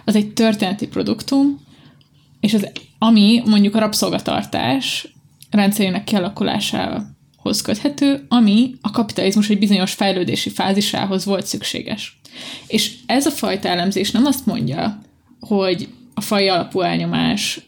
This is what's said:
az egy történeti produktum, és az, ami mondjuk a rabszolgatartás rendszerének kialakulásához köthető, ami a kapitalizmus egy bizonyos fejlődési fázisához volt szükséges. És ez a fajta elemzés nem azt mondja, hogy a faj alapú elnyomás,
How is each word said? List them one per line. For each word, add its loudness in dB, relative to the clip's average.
az 2
egy 0
történeti 0
produktum, 0
és 2
az, 2
ami 6
mondjuk 4
a 4
rabszolgatartás -2
rendszerének 2
kialakulásához -4
köthető, 0
ami 4
a -4
kapitalizmus 0
egy 2
bizonyos 2
fejlődési -2
fázisához -2
volt -2
szükséges. -8
És -2
ez 0
a 2
fajta -4
elemzés -2
nem 2
azt 0
mondja, -2
hogy -2
a -6
faj 0
alapú 0
elnyomás, -2